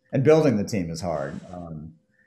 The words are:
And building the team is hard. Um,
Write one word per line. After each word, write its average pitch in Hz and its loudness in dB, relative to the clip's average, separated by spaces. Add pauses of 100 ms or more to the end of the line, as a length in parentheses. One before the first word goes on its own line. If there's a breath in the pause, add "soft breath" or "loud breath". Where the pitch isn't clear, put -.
(120)
And - 2
building 147 6
the 101 0
team 90 -2
is 80 -8
hard. 78 -6 (140)
Um, 80 -14 (340)